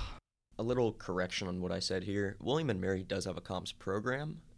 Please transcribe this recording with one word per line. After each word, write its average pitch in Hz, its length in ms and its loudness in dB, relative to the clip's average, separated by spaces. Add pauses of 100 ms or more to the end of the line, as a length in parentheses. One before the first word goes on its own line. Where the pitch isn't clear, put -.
(600)
A 113 40 0
little 120 300 4
correction 92 540 0
on 90 140 -2
what 90 100 0
I 90 80 0
said 92 240 0
here. 101 360 0
William 151 300 2
and 95 120 2
Mary 95 220 2
does 98 220 0
have 87 120 -2
a 90 40 -6
comms 90 360 -4
program. 127 640 -2 (160)